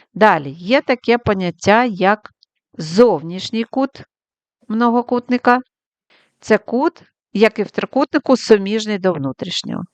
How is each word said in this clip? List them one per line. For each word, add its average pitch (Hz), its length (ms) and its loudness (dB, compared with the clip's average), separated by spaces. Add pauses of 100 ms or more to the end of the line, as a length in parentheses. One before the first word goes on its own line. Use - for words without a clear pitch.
(140)
Далі, 175 380 2
є 180 300 -2
таке 240 360 -2
поняття, 202 680 0
як 208 360 0 (540)
зовнішній 180 880 0
кут 269 260 -4 (800)
многокутника. 240 920 0 (800)
Це 214 180 2
кут, 262 460 -4 (300)
як 214 260 2
і 208 40 0
в - 80 -12
трикутнику, - 680 -2
суміжний 214 600 0
до 180 160 0
внутрішнього. 147 720 -8 (100)